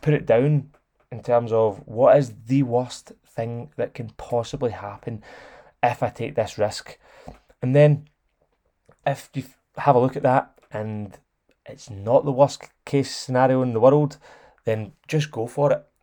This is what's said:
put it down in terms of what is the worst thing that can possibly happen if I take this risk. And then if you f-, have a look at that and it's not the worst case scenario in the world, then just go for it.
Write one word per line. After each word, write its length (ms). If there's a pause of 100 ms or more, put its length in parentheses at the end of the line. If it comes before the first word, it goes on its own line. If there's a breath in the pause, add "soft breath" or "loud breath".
put 140
it 120
down 460 (400)
in 100
terms 300
of 340
what 300
is 180 (120)
the 180
worst 480 (120)
thing 520
that 180
can 220
possibly 560
happen 500 (580 loud breath)
if 220
I 60
take 260
this 240
risk. 400 (640 loud breath)
And 140
then 320 (1000)
if 260
you 120
f-, 400
have 100
a 60
look 160
at 80
that 280 (200)
and 460 (460)
it's 240
not 360
the 80
worst 320 (200)
case 300
scenario 480
in 100
the 80
world, 380 (460 loud breath)
then 280 (140)
just 240
go 160
for 260
it. 140 (160)